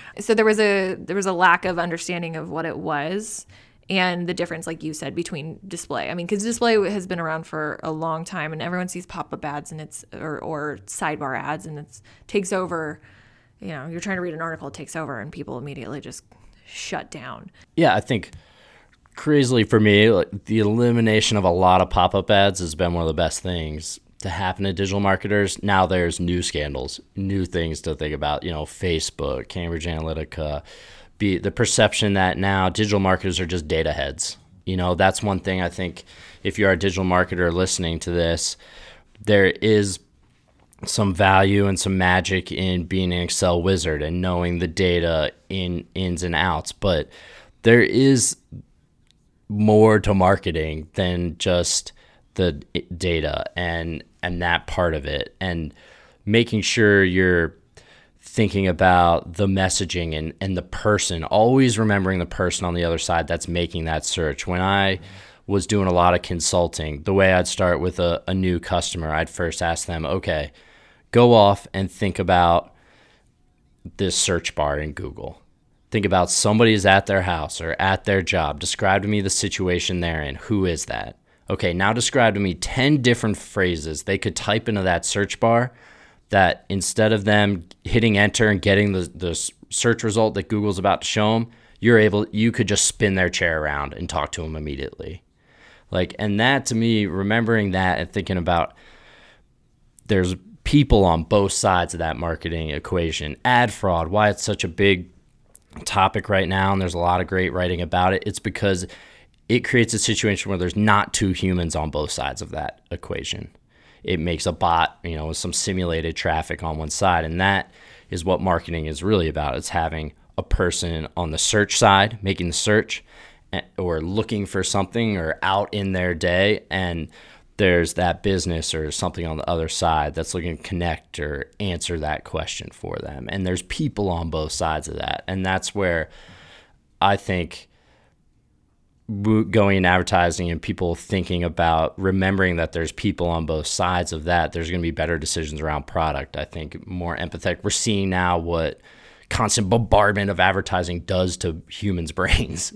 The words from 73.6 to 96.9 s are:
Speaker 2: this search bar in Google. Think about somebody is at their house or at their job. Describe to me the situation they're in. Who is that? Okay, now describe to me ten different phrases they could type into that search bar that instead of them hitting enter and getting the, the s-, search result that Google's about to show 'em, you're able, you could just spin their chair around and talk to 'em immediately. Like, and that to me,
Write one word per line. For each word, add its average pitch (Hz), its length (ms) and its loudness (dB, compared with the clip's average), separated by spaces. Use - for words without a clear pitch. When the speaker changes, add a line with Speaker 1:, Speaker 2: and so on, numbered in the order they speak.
Speaker 2:
this 95 200 -2
search - 380 -2
bar 73 240 0
in 76 140 -6
Google. - 480 -12
Think 104 140 0
about 90 260 4
somebody 110 440 4
is 98 100 0
at 98 220 6
their 98 160 2
house 82 380 -4
or 82 180 -6
at 95 260 0
their 98 160 2
job. 78 400 -2
Describe 98 420 0
to 101 60 -4
me 104 120 0
the 98 100 -2
situation 90 680 -2
they're 82 220 -2
in. 69 120 -6
Who 98 320 -2
is 82 200 -2
that? - 300 -10
Okay, 90 240 -2
now 98 220 2
describe 117 400 2
to 101 60 -2
me 95 120 0
ten 135 480 0
different 117 380 2
phrases 80 640 -2
they 98 160 -2
could - 180 -4
type 107 320 -2
into 101 140 0
that 87 240 2
search - 340 -2
bar 117 320 2
that 92 400 4
instead 104 420 2
of 104 140 2
them 104 400 2
hitting 110 340 2
enter 104 300 4
and 98 120 2
getting 101 320 4
the, 90 220 -2
the 87 160 -6
s-, - 200 -6
search 117 340 0
result 110 300 2
that 98 140 -4
Google's 104 300 0
about 92 220 2
to - 60 -10
show 107 300 2
'em, 117 100 0
you're 113 180 8
able, 104 340 4
you 110 200 2
could 101 160 0
just 98 160 2
spin 101 300 0
their 92 160 2
chair 82 320 0
around 71 320 -4
and 87 160 -10
talk 76 220 -4
to 82 120 -8
'em 78 120 -8
immediately. 76 640 -10
Like, 92 280 -2
and 104 200 -2
that 131 280 2
to 123 80 -2
me, 113 320 2